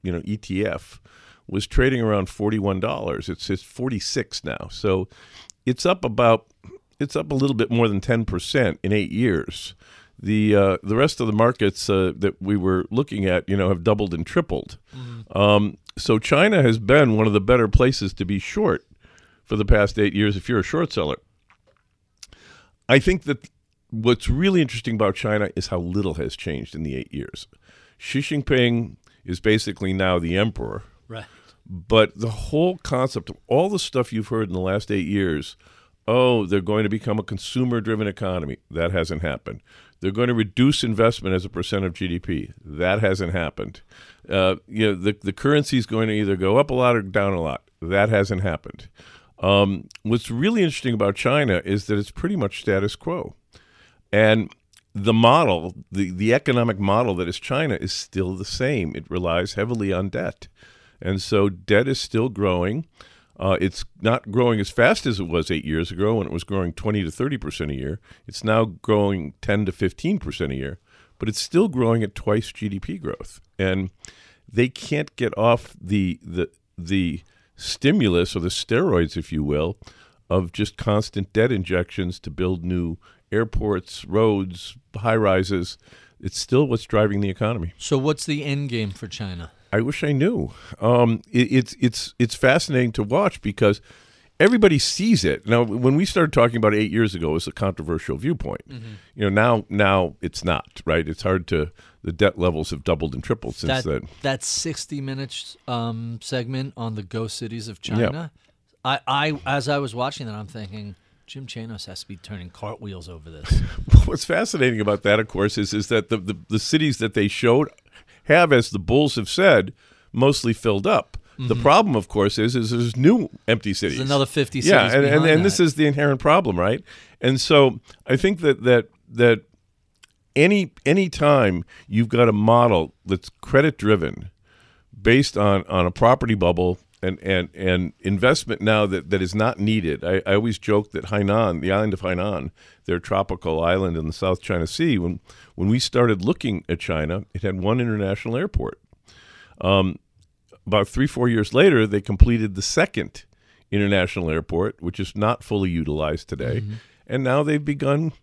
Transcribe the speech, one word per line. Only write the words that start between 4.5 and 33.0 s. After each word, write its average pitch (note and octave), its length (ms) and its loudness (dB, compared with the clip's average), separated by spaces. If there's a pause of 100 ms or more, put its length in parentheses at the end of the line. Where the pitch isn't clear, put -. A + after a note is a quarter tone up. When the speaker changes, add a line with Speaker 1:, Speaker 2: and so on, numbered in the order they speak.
Speaker 1:
So F#2+ 360 0 (560)
it's B2 220 -2
up F3+ 180 0
about, A2+ 440 2 (520)
it's C#3+ 160 -6
up D3+ 160 -4
a C#3 40 -2
little C3+ 200 0
bit A2+ 140 0
more A#2 180 4
than G2+ 140 0
ten A#2 240 0
percent G2 560 -2
in F#2+ 100 -2
eight G#2 200 0
years. G2+ 640 -2 (440)
The, G#2 360 2
uh, G2 260 4
the G2+ 140 -2
rest C#3+ 240 2
of A#2 80 0
the G#2+ 60 -2
markets, A2 540 2
uh, F#2+ 280 2
that F#2+ 260 -4
we G2+ 160 0
were F#2 320 0
looking G#2+ 360 -2
at, F2+ 220 0
you F#2+ 80 0
know, F#2+ 140 2
have F2 140 -2
doubled G#2 320 0
and D#2+ 100 -4
tripled. - 540 -4 (160)
Speaker 2:
Mm. A#2+ 440 -10
Speaker 1:
Um, G#2 380 6 (220)
so A2 180 0
China E3+ 460 4
has A2+ 160 4
been B2 360 4
one A2 120 4
of G#2 60 2
the G#2 80 4
better A#2 260 4
places B2 480 2
to G2+ 100 -6
be G2 140 -4
short - 480 -2 (580)
for G#2+ 120 -4
the G#2 80 0
past G#2 340 0
eight G#2 140 0
years G2+ 240 0
if F2+ 100 -10
you're A#2 140 0
a - 20 -4
short D#3+ 300 -4
seller. D2+ 240 -4 (1700)
I C3+ 120 6
think F#3 240 0
that - 260 -6 (400)
what's A2+ 400 0
really F3 320 2
interesting A#2 340 -4
about G#2 200 0
China G#2+ 380 -2
is - 140 -6
how F2+ 120 -4
little F2+ 340 -2
has D2+ 240 -8
changed C#2 360 -8
in D#2+ 100 -8
the C#2 120 -6
eight - 180 -10
years. - 340 -12 (500)
Xi - 220 -6
Jinping B2 760 0 (300)
is F2+ 160 -6
basically G#2 500 0
now F#2+ 260 0
the E2+ 200 -2
emperor. G2+ 460 -4 (260)
Speaker 2:
Right. A2 160 -14 (400)
Speaker 1:
But G2+ 520 2
the A2+ 120 -4
whole E3 480 -2
concept B2+ 520 -4